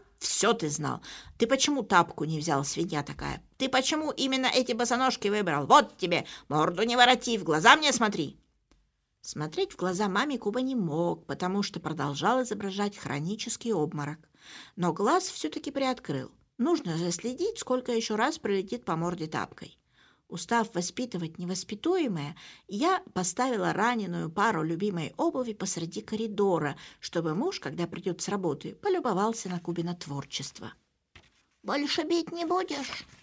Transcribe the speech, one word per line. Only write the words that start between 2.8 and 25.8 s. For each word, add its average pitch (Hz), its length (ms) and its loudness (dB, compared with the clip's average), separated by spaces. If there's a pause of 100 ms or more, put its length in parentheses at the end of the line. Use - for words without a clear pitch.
такая? 143 400 -8 (140)
Ты 262 120 0
почему 277 420 0
именно 262 360 0
эти 247 240 2
босоножки 240 560 0
выбрал? 175 400 0
Вот 254 300 8
тебе! 175 280 0 (220)
Морду 165 360 2
не 240 120 2
вороти, 247 420 6
в 190 60 -4
глаза 165 320 8
мне 302 160 2
смотри!» 202 460 0 (840)
Смотреть 156 520 -4
в - 20 -16
глаза 185 320 0
маме 233 320 0
Куба 208 220 -2
не 262 120 -2
мог, 170 540 0
потому 185 360 -2
что - 160 -6
продолжал 156 640 0
изображать 202 560 -4
хронический 208 760 -4
обморок. 151 560 -2 (460)
Но 170 180 2
глаз 254 320 2
все-таки - 440 -6
приоткрыл. 254 640 -2 (300)
Нужно 240 340 2
же 170 160 0
следить, 262 460 -2
сколько 254 340 -2
еще 226 240 0
раз 262 220 0
пролетит 202 480 -2
по 175 100 0
морде 170 300 -2
тапкой. - 540 -8 (480)
Устав 214 480 -2
воспитывать 175 640 -4
невоспитуемое, 185 960 -2 (320)
я 320 340 0 (140)
поставила 185 580 0
раненую 185 560 0
пару 202 320 2
любимой 165 560 -2
обуви 262 360 0
посреди 190 480 -4